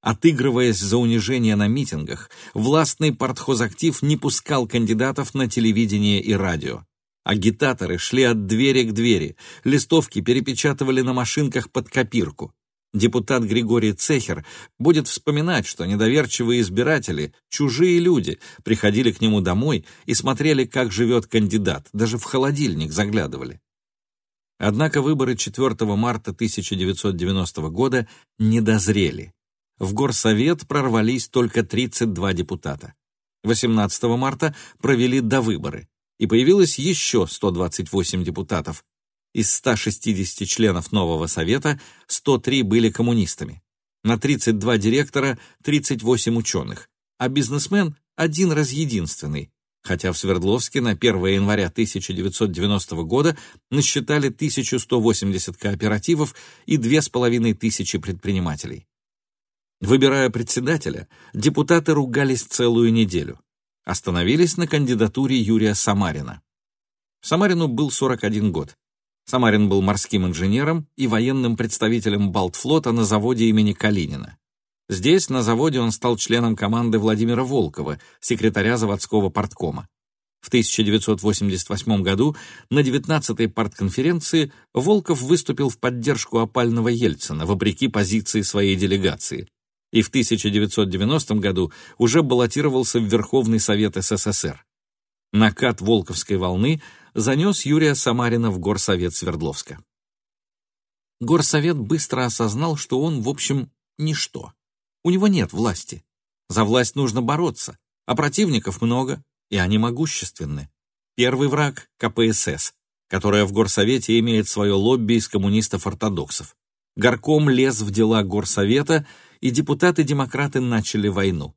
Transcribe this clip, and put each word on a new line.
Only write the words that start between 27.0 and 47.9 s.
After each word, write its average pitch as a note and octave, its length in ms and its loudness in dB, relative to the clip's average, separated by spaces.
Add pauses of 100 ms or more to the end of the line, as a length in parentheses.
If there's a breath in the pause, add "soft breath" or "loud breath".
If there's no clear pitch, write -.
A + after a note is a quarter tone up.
девяностого F2+ 520 -4
года B2 380 0 (300 loud breath)
не A2 240 2
дозрели. G2 720 0 (460)
В F#2+ 160 -4
горсовет B2+ 720 2
прорвались A#2+ 600 0
только A#2+ 360 0
тридцать A#2 500 -2
два F#2 200 0
депутата. E2 600 -6 (500)
Восемнадцатого A2+ 760 0
марта C3+ 380 -2 (240 loud breath)
провели B2+ 400 2
довыборы, A2 680 -2 (300)
и A2 80 0
появилось D#3 500 4
ещё D3 480 0
сто - 240 -4
двадцать F2 420 -4
восемь F#2 320 -2
депутатов. E2+ 600 -6 (480)
Из A2 180 0
ста - 240 2
шестидесяти G2 720 -4
членов F#2 460 0
нового E2 340 0
совета B2 560 -2 (240 loud breath)
сто - 320 0
три C3 240 0
были A2+ 300 2
коммунистами. A2+ 720 -2 (400)
На A2 160 0
тридцать A#2 400 0
два A2+ 180 2
директора C3 600 0 (240 loud breath)
тридцать C#3+ 400 0
восемь A#2 340 2
учёных, D2 500 -6 (300)
а B2+ 120 -2
бизнесмен D3 680 0 (180)